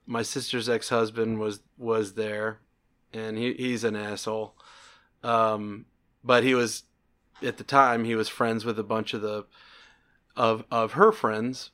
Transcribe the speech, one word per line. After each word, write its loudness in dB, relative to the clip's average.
my -4
sister's -4
ex-husband 0
was, -6
was -2
there, -6
and -8
he, -2
he's -4
an 0
asshole. -6
Um, 0
but 6
he 4
was, 0
at -4
the -16
time, 4
he 0
was 0
friends 0
with -4
a -4
bunch -4
of -6
the, -6
of, 2
of 0
her 8
friends, -4